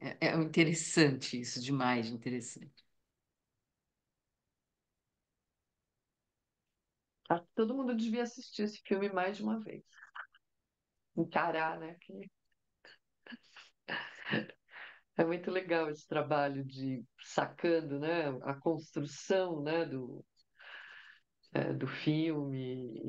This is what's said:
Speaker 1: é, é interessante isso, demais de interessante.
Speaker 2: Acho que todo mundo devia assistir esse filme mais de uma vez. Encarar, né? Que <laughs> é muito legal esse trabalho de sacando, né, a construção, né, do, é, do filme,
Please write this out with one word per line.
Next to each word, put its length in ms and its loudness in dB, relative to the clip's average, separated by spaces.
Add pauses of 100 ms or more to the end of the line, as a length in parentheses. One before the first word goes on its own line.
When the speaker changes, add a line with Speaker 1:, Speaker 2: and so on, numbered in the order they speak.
Speaker 1:
é, 280 0
é 60 2
interessante 1040 4
isso, 220 -4
demais 460 2
de 60 -4
interessante. 680 -8 (4000)
Speaker 2:
Acho 140 4
que 120 -20
todo 200 2
mundo 200 0
devia 280 0
assistir 400 -6
esse 220 -4
filme 260 2
mais 260 0
de 60 -6
uma 160 0
vez. 240 -12 (1300)
Encarar, 640 0
né? 220 -12
Que 280 -14 (1600)
<laughs> 680 -4 (600)
é 80 6
muito 260 -2
legal 380 2
esse 180 -8
trabalho 580 2
de 380 -4 (200)
sacando, 760 0
né, 300 0 (140)
a 120 -2
construção, 1040 0
né, 240 2
do, 380 -8 (1300)
é, 200 2
do 140 -2
filme, 1200 -2